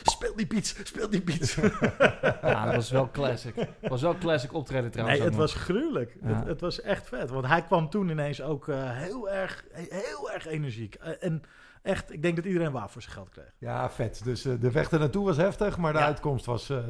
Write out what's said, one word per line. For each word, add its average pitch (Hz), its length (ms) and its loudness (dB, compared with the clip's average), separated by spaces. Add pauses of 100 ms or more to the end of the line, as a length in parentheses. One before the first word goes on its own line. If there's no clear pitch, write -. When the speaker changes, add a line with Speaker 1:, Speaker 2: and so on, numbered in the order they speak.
Speaker 1:
"Speel - 320 0
die 214 120 -2
beats, - 360 0
speel - 260 -4
die 190 140 2
beats." 160 320 0
<laughs> - 840 4
Speaker 2:
Ja, - 240 2
dat - 100 4
was 113 160 0
wel 131 200 2
classic. 123 440 -2
Het 220 340 -4
was 127 120 0
wel 170 160 2
classic 160 360 0
optreden 131 380 -2
trouwens - 280 2
Speaker 1:
Nee, 113 80 4
Speaker 2:
ook 110 60 4
Speaker 1:
het 107 100 4
Speaker 2:
nog. 151 100 2
Speaker 1:
was - 100 -4
gruwelijk. 196 580 0
Speaker 2:
Ja. 156 60 -4
Speaker 1:
Het, 110 200 2
het 165 140 -4
was 170 200 -2
echt - 260 -4
vet. 214 220 -6
Want 131 160 -2
hij 165 180 4
kwam 165 260 4
toen 196 200 0
ineens 147 320 -2
ook, 139 260 -4
eh, 135 240 -2
heel 190 380 -6
erg, 190 420 -4
he-, 170 180 -12
heel 214 420 -6
erg 185 160 -8
energiek. 135 480 -6
Eh, 160 240 -10
en 160 220 -2 (400)
echt, - 320 -4
ik 156 80 -8
denk 170 140 2
dat 165 100 -2
iedereen 170 260 2
waar 110 180 -6
voor 120 120 -16
zijn - 120 -16
geld 95 160 -14
kreeg. - 280 -20
Speaker 3:
Ja, 120 320 -2
vet. - 340 -4
Dus, 120 220 -2
eh, 131 140 2
de 123 120 4
weg 147 200 2
ernaartoe 160 340 4
was 180 120 4
heftig, 190 400 2
maar 160 160 2
de 156 60 4
Speaker 1:
Ja. 147 60 6
Speaker 3:
uitkomst 147 400 0
was, 120 240 -2
eh, 139 80 0 (120)